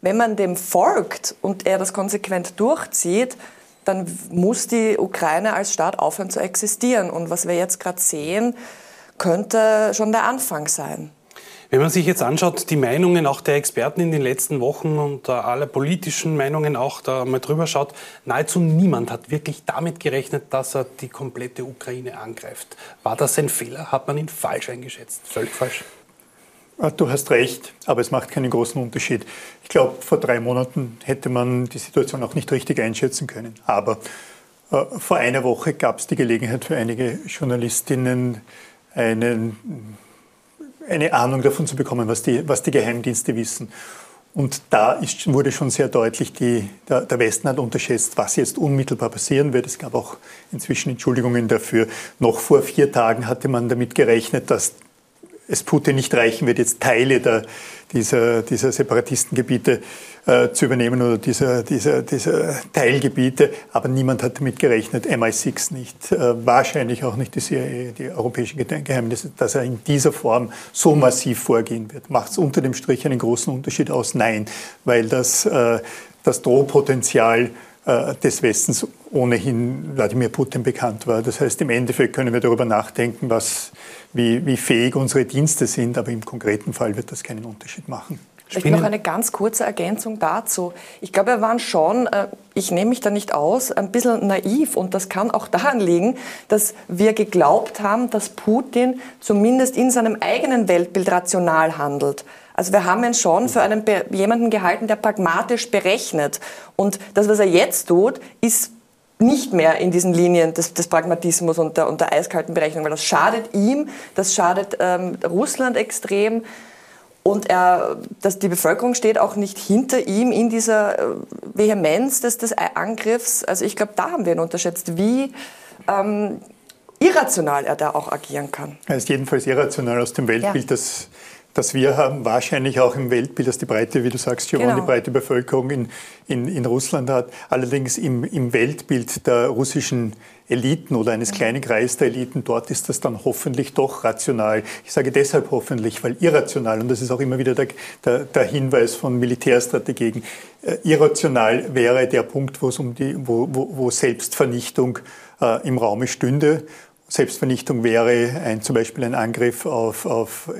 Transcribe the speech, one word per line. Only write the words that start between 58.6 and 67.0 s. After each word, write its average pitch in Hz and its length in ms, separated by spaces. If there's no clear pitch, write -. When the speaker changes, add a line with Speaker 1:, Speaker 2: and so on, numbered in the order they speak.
Speaker 3:
Separatistengebiete, 123 1080
äh, 123 240
zu - 140
übernehmen 123 360
oder 120 180
dieser, 127 440
dieser, 127 400
dieser 151 540
Teilgebiete. 131 800
Aber 120 140
niemand 131 380
hat 123 160
damit 135 180
gerechnet, 117 480
M 123 160
I 113 80
six - 400
nicht, - 400
äh, 120 340
wahrscheinlich 123 600